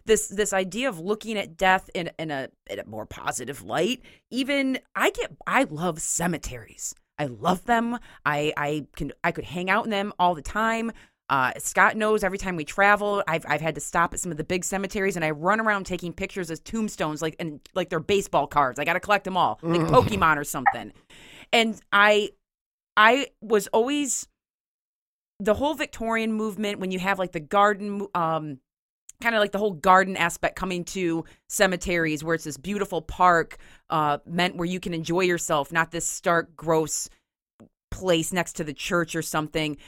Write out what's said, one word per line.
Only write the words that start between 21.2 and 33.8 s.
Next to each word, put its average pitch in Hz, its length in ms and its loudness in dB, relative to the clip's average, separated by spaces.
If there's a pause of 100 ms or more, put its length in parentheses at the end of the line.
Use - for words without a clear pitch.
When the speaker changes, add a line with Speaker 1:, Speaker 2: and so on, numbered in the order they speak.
Speaker 1:
And 226 260 2 (140)
I, 208 380 6 (680)
I 240 300 8 (160)
was 214 320 2
always, 269 520 0 (1120)
the 208 140 2
whole 269 220 0
Victorian 226 580 -2
movement, 214 480 -4
when 185 120 -4
you 185 60 -4
have, 190 200 -2
like, 185 140 -4
the 170 80 -6
garden, 202 760 0
um, 160 460 -2 (600)
kinda 233 180 0
like 208 140 2
the 196 60 -2
whole 208 160 0
garden 185 420 6
aspect 170 400 -2
coming 180 300 -4
to 165 400 -2 (240)
cemeteries, 175 720 0
where 165 120 0
it's 160 80 -10
this 143 120 -8
beautiful 180 460 -4
park, 170 560 2 (320)